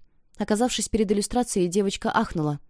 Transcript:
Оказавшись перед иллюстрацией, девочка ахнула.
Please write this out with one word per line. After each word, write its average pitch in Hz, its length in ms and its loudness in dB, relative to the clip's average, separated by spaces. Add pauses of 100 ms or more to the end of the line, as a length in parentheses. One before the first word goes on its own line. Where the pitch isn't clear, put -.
(380)
Оказавшись 214 520 0
перед 214 220 2
иллюстрацией, 208 560 0
девочка 196 460 0
ахнула. 151 460 0 (100)